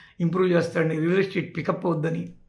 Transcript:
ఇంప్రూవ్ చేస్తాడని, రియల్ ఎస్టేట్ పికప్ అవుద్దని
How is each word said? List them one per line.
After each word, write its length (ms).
ఇంప్రూవ్ 300
చేస్తాడని, 480
రియల్ 200
ఎస్టేట్ 380
పికప్ 300
అవుద్దని 420